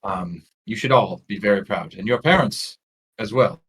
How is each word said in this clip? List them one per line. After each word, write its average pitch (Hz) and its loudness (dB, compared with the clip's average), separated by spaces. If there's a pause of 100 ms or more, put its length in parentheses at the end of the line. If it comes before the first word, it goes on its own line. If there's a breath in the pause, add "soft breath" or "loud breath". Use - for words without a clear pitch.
Um, 90 -8 (220)
you 110 -8
should 127 -4
all 101 2
be 101 -8
very 101 2
proud, 90 -6
and 98 -10
your 123 0
parents 156 0 (400)
as 107 -6
well 123 2